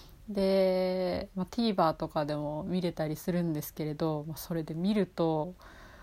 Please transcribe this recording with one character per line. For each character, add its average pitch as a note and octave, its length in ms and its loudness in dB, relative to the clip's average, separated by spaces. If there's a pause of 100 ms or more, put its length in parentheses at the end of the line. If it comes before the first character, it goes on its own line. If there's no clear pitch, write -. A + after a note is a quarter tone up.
(300)
で、 F#3 1040 2
ま F#3 80 -2
あ、 - 60 -4
TVer F#3+ 440 2
と D#3+ 140 -4
か D#3 180 0
で D3+ 100 -2
も D3+ 320 -4
見 F3+ 140 0
れ F3 100 0
た D#3+ 160 -2
り D3+ 80 -2
す - 160 -4
る F3 120 2
ん E3 100 0
で D3+ 80 -2
す - 120 -12
け D#3 120 -6
れ D3+ 80 -4
ど、 D3+ 340 -2
ま D#3+ 80 -8
あ、 - 20 -10
そ - 160 -8
れ E3 100 -2
で D#3 100 -8
見 F#3 200 0
る G3+ 120 2
と、 E3 480 0 (500)